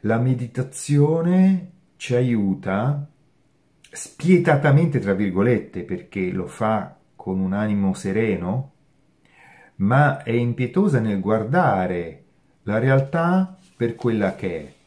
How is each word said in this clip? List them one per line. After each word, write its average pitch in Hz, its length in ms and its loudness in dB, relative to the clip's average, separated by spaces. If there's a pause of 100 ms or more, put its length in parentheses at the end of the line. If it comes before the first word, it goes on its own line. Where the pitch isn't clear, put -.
La 110 180 0
meditazione 147 1500 2 (260)
ci - 200 -6
aiuta, 117 920 0 (800)
spietatamente 151 1080 2
tra 98 160 0
virgolette, 101 720 0
perché 92 480 -6
lo 90 140 -6
fa 110 520 -4 (160)
con 95 240 -6
un 92 140 -2
animo 101 420 -2
sereno, 98 760 -4 (1040)
ma 139 480 2
è 117 80 -8
impietosa 123 680 0
nel 104 200 -2
guardare 101 1040 -2 (400)
la 104 140 -2
realtà 165 800 0 (180)
per 117 180 -2
quella 107 400 -2
che 85 260 -8
è. 73 120 -18 (140)